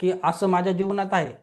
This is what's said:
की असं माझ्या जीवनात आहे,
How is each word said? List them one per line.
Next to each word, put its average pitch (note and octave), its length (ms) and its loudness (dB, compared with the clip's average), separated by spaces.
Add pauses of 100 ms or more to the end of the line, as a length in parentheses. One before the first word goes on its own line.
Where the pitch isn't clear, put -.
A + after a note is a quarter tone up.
की F3+ 120 2 (120)
असं E3+ 220 0
माझ्या F#3 260 2
जीवनात G3 400 -2
आहे, D#3 300 0